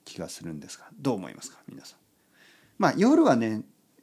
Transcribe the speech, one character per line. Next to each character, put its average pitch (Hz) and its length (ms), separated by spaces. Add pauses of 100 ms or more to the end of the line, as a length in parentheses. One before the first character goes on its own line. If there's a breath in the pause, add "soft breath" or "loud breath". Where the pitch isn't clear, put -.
気 - 140
が 80 100
す - 160
る 82 80
ん 73 80
で - 80
す - 80
が、 - 100 (140)
ど 135 120
う - 20
思 87 160
い - 40
ま - 60
す - 100
か、 - 160
皆 - 200
さ - 100
ん。 - 20 (800 soft breath)
ま 185 120
あ、 123 100
夜 294 260
は 151 120
ね、 110 260 (400)